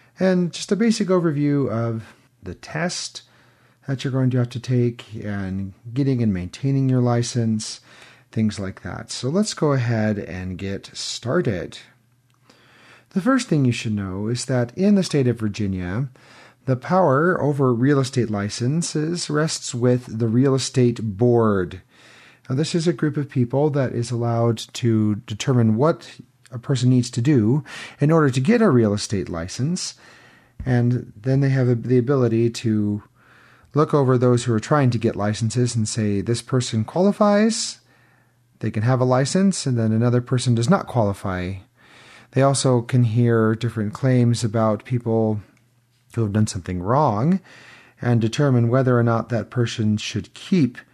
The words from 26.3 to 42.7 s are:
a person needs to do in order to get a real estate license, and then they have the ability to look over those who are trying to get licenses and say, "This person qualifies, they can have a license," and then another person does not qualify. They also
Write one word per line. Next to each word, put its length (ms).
a 80
person 320
needs 200
to 120
do 400
in 120
order 180
to 100
get 220
a 80
real 240
estate 360
license, 640
and 560
then 200
they 100
have 340
the 140
ability 540
to 500
look 220
over 200
those 280
who 100
are 60
trying 320
to 80
get 160
licenses 600
and 140
say, 320
"This 220
person 400
qualifies, 960
they 100
can 140
have 180
a 40
license," 600
and 100
then 160
another 300
person 320
does 160
not 160
qualify. 680
They 120
also 380